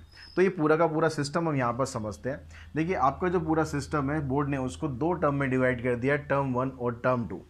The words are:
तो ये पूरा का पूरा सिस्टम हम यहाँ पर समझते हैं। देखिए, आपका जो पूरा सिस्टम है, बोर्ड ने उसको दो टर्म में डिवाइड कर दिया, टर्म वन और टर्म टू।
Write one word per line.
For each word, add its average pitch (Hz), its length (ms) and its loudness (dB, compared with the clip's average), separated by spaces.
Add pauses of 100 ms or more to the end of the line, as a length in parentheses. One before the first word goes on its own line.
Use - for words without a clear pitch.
(360)
तो 175 60 6
ये 196 60 6
पूरा 156 280 4
का 165 100 4
पूरा 160 220 2
सिस्टम 156 400 -2
हम 147 80 0
यहाँ 123 160 2
पर 127 120 0
समझते 110 460 -6
हैं। 147 100 -6 (360)
देखिए, 165 180 0
आपका - 340 2
जो 175 120 2
पूरा 160 240 2
सिस्टम 143 460 -2
है, 151 180 -2
बोर्ड 139 200 0
ने 139 80 -2
उसको 127 320 -4
दो 143 240 -2
टर्म 151 220 0
में 139 160 0
डिवाइड 127 320 2
कर 123 120 2
दिया, 131 220 0
टर्म 139 360 0
वन 127 160 0
और 120 360 -4
टर्म 123 220 2
टू। 90 240 -8